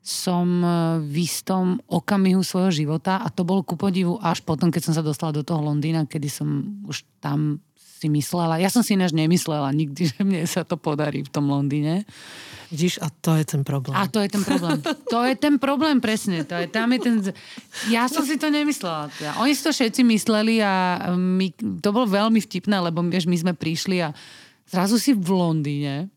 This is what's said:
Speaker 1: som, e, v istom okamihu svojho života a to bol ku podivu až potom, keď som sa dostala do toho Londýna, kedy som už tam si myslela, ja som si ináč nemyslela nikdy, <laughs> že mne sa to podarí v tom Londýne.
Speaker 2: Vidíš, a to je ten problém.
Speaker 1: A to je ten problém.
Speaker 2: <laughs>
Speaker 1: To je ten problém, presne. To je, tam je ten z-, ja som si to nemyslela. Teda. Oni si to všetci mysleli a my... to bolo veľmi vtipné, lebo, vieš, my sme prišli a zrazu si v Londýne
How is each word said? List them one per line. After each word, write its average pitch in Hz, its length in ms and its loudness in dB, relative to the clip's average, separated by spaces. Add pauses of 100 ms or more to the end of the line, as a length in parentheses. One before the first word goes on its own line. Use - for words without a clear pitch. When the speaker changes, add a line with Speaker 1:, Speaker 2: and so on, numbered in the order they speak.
Speaker 1:
som, - 440 -2 (140)
e, 175 100 0 (320)
v 147 180 -6
istom 180 640 -2
okamihu 190 600 2
svojho 185 300 0
života 156 420 0
a 208 160 -4
to - 80 -6
bol 185 240 0
ku - 100 -6
podivu 180 460 0
až 170 240 -2
potom, 165 240 0
keď 160 140 0
som 165 100 0
sa 156 80 2
dostala 156 320 -2
do 151 80 -2
toho 151 240 -2
Londýna, 151 400 0
kedy 143 240 -6
som 147 200 -4 (360)
už - 240 -10 (100)
tam 147 380 -2 (180)
si - 380 -6
myslela, 165 480 0
ja 190 80 2
som 220 160 4
si - 80 0
ináč 185 240 2
nemyslela 156 560 2
nikdy, 151 340 0
<laughs> 143 40 2
že - 100 -10
mne 190 240 2
sa 180 160 -2
to 170 160 -4
podarí 147 480 -2
v - 80 -14
tom 143 160 0
Londýne. 147 560 0 (600)
Speaker 2:
Vidíš, 170 320 -2
a 160 160 -4
to - 180 0
je 156 140 4
ten 139 160 -2
problém. 139 320 -4
Speaker 1:
A - 100 0
to 214 140 -2
je 202 100 0
ten 202 140 -2
problém. 170 340 0 (200)
Speaker 2:
<laughs> - 120 -14
Speaker 1:
To 233 140 0
je 262 140 2
ten 294 200 2
problém, 277 400 2
presne. 214 480 0
To - 100 -8
je, 175 120 -2
tam 226 240 0
je 254 80 2
ten 240 240 2
z-, 190 140 -4 (500)
ja 233 180 2
som 285 160 0
si 294 160 0
to 302 140 0
nemyslela. 196 600 -2
Teda. 151 280 -8
Oni 269 160 2
si - 80 -4
to 320 80 0
všetci 254 360 2
mysleli 220 540 4
a 202 120 2 (360)
my... 185 400 0 (300)
to 202 100 0
bolo 226 160 2
veľmi 214 360 4
vtipné, 196 420 -2
lebo, 170 180 0
vieš, 175 240 0
my 175 140 2
sme 175 160 0
prišli 175 480 -2
a 156 80 -2 (560)
zrazu 196 320 0
si 277 140 2
v 190 180 0
Londýne 156 880 0